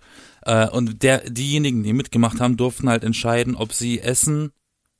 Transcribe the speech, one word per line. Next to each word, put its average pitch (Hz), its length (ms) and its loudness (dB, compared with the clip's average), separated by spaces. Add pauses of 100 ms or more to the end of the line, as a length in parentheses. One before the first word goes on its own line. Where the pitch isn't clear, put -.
(420)
Äh, 110 280 2
und 113 320 -2
der, 131 260 4
diejenigen, 135 540 0
die 107 100 -2
mitgemacht 117 480 2
haben, 123 160 2
durften 123 320 -2
halt 117 160 0
entscheiden, 120 520 -2
ob 113 180 -6
sie 120 260 -2
Essen 147 520 0 (480)